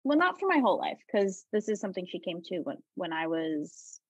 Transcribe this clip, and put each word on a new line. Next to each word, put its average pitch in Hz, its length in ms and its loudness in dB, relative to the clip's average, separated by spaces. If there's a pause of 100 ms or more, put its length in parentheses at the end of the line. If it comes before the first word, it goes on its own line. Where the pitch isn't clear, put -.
Well, 294 140 4
not 359 220 4
for 392 100 0
my 330 100 6
whole 220 200 4
life, - 200 -4 (120)
'cause 196 420 0
this 214 160 0
is 208 100 0
something 185 280 -6
she 175 120 -8
came 170 240 -6
to 180 180 -4
when, - 220 -8 (120)
when 170 180 -4
I 160 140 -2
was 160 840 -4